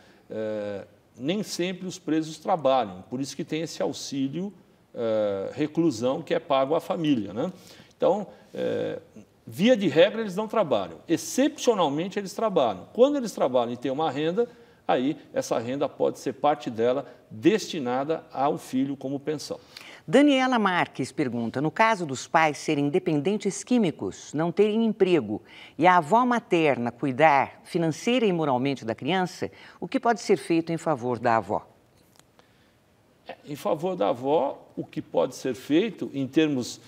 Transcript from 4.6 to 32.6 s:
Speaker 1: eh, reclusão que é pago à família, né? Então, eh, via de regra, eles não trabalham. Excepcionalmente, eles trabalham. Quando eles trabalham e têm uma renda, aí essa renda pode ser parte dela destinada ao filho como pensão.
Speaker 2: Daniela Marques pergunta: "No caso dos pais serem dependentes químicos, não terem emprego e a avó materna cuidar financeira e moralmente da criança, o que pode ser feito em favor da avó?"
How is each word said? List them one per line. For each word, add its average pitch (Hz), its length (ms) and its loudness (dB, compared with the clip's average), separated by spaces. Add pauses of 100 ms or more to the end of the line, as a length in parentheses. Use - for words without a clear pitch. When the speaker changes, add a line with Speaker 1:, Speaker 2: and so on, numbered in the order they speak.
Speaker 1:
eh, 107 600 -2
reclusão 147 680 -2
que - 120 -4
é 170 60 2
pago 135 360 2
à - 60 0
família, 147 520 0
né? 143 180 -4 (460)
Então, 196 300 2 (260)
eh, 110 460 -4 (480)
via 180 280 2
de 202 120 0
regra, 185 320 6
eles 208 160 -6
não 214 140 -4
trabalham. 110 480 0 (100)
Excepcionalmente, 185 1120 0
eles 196 140 -8
trabalham. 143 600 0
Quando 277 220 6
eles 240 160 -4
trabalham 127 400 0
e 120 60 -6
têm 139 120 -4
uma 143 220 -2
renda, 170 380 -2 (360)
aí 147 320 0 (160)
essa 135 240 -2
renda 127 300 -2
pode - 320 -2
ser 135 140 -4
parte 147 360 0
dela 123 360 0 (260)
destinada 139 1000 -2
ao 143 240 0
filho 135 400 -2
como 139 200 -6
pensão. 139 420 -8 (460)
Speaker 2:
Daniela 262 540 4
Marques 175 540 0
pergunta: 120 480 -4
"No 151 100 0
caso 220 340 2
dos 135 220 -8
pais 160 300 2
serem 143 320 0
dependentes 180 760 -2
químicos, 170 680 0
não 165 180 0
terem 214 340 4
emprego 185 560 2 (360)
e 156 100 4
a 180 100 8
avó 180 280 4
materna 160 680 2
cuidar 139 720 2
financeira 180 600 0
e 190 80 2
moralmente 139 500 0
da 110 100 -4
criança, 170 560 -2 (300)
o 185 80 -8
que 262 140 -2
pode 233 180 2
ser 196 180 2
feito 165 340 -2
em 165 60 -2
favor 123 400 -2
da 113 200 2
avó?" 101 280 -2 (1600)